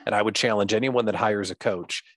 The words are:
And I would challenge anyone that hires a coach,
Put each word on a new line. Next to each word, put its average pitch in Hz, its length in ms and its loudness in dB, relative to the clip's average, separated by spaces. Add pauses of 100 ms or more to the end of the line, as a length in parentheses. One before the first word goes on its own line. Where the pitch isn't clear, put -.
And - 80 -2
I 104 80 2
would 107 120 0
challenge 104 400 2
anyone 123 320 2
that 104 80 0
hires 104 360 0
a 87 40 -8
coach, - 480 -6 (140)